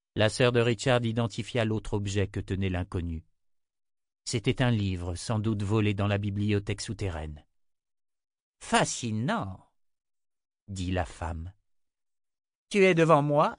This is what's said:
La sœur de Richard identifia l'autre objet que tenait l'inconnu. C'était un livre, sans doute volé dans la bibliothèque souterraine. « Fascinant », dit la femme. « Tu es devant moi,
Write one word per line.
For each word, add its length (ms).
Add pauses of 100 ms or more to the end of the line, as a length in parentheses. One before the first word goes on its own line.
(160)
La 140
sœur 220
de 80
Richard 460
identifia 600
l'autre 280
objet 340
que 120
tenait 300
l'inconnu. 560 (1000)
C'était 360
un 100
livre, 440
sans 240
doute 240
volé 300
dans 140
la 120
bibliothèque 640
souterraine. « 640 (1160)
Fascinant », 1080 (1000)
dit 240
la 140
femme. « 460 (1200)
Tu 160
es 80
devant 300
moi, 360